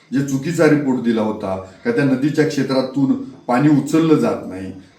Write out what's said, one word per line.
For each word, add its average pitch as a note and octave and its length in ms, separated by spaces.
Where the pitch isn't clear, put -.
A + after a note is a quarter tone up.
जे C#3 140
चुकीचा D3+ 380
रिपोर्ट C3+ 380
दिला A2 200
होता G2+ 340
का - 80
त्या C#3 120
नदीच्या C#3 440
क्षेत्रातून C3 720
पाणी C3 460
उचललं D#3 460
जात A#2+ 320
नाही F#2+ 260